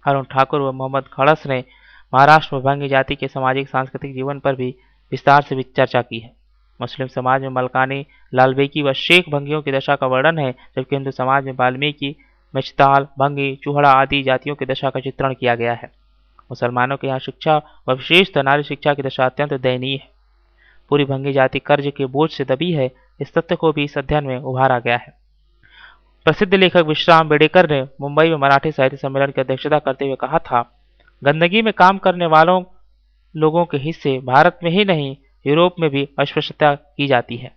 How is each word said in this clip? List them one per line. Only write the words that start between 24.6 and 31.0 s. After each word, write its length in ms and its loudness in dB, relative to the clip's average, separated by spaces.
गया 180 -2
है। 300 -14
प्रसिद्ध 280 0
लेखक 240 4
विश्राम 520 4
बेडेकर 420 4
ने 160 -2
मुंबई 280 2
में 60 0
मराठी 360 2
साहित्य 260 0
सम्मेलन 340 -2
की 100 -4
अध्यक्षता 380 -2
करते 260 -6
हुए 100 -4
कहा 240 -4
था, 400 -4